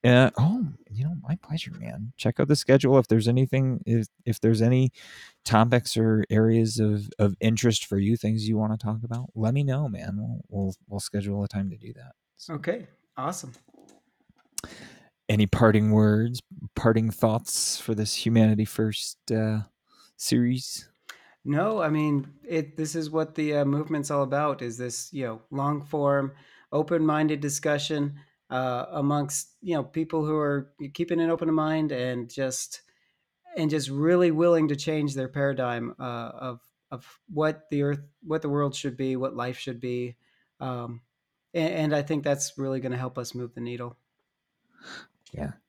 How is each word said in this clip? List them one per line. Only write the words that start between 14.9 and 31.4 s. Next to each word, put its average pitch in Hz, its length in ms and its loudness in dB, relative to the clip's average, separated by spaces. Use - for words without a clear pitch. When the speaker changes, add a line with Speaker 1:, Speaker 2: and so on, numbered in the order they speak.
Speaker 1:
Any 104 160 6
parting 107 460 6
words, 107 500 4
parting 113 340 4
thoughts - 680 -2
for 113 160 -4
this 107 300 -4
Humanity 110 400 6
First, - 680 -4
uh, 110 280 0
series? 123 720 0
Speaker 2:
No, 185 360 0
I 156 80 0
mean, 151 380 0
it, 156 320 -4
this 156 200 -6
is 156 140 -4
what 156 260 -4
the, 151 220 -2
uh, 143 80 2
movement's 147 460 -2
all 143 120 0
about, 143 380 -2
is 117 160 -8
this, 123 360 -10
you 135 120 -6
know, 113 240 -8
long 143 360 -2
form, 143 480 0
open-minded 156 680 2
discussion, 147 760 -2
uh, 127 420 -4
amongst, 143 600 -2
you 180 120 -4
know, 143 100 0
people 160 420 -4
who 156 100 0
are 143 380 -2
keeping 170 280 -2
an 165 80 2
open 165 240 0